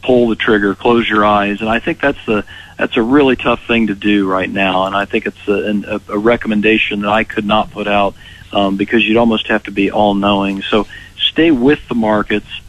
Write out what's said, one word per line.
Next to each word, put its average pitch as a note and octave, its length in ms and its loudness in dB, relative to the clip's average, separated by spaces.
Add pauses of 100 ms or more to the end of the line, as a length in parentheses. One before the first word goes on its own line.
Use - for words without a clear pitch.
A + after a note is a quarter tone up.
pull A#2+ 240 4
the A2 80 0
trigger, G2+ 400 0
close A#2 340 0
your G#2+ 140 2
eyes." G#2 380 2
And A2 80 -4
I A2+ 100 0
think E3 220 -6
that's C#3 240 -2
the, G#2+ 180 -2 (340)
that's - 200 -2
a B2 40 2
really C3 360 4
tough - 280 -2
thing A#2 220 2
to G2+ 80 -2
do G2+ 340 0
right F#2+ 200 -2
now. F#2+ 360 0
And G2 80 -4
I G2 120 -2
think A2 200 -4
it's - 220 -10
a, G#2 60 2
an, G2+ 320 -2
a, G#2 240 -6
a G#2 80 -4
recommendation G#2+ 880 0
that G2+ 60 -2
I A2 140 2
could A2 220 -6
not G#2+ 260 0
put G#2 160 -6
out, G2+ 280 0 (360)
um, G2 240 0
because G#2 320 0
you'd A2 80 2
almost A2+ 320 2
have A2 160 -2
to - 80 -12
be G2 200 -2
all-knowing. G2+ 720 0
So G#2 240 0 (300)
stay - 340 2
with C#3+ 360 2
the B2+ 80 -4
markets G#2+ 520 -2 (220)